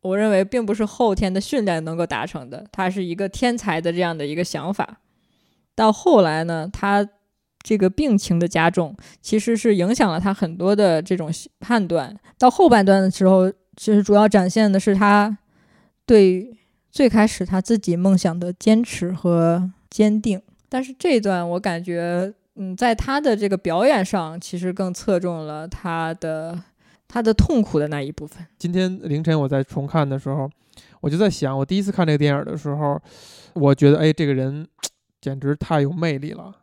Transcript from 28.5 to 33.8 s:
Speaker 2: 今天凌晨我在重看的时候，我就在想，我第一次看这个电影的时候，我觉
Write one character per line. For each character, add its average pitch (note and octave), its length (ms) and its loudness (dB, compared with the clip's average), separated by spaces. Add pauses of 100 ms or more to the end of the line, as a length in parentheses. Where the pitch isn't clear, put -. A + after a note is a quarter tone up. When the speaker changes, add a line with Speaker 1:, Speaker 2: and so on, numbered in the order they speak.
Speaker 2:
今 F3 160 -6
天 F#3 300 -2
凌 D#3 200 -4
晨 D#3 160 2
我 C#3 80 0
在 C3+ 160 0
重 C#3 240 -6
看 D3 200 0
的 C3+ 120 -4
时 C3+ 80 -10
候， C#3 220 -4 (500)
我 D3 100 -2
就 D3+ 80 -2
在 G3+ 120 4
想， C3+ 280 -4
我 C#3 60 -2
第 F#3 140 -2
一 G3+ 40 0
次 G3 100 -4
看 F3+ 140 0
这 D#3 60 0
个 D3 60 2
电 C#3+ 180 2
影 D3 100 -4
的 - 120 -8
时 D3 120 -10
候， D3 300 -4 (540)
我 C#3 200 4
觉 C#3+ 180 6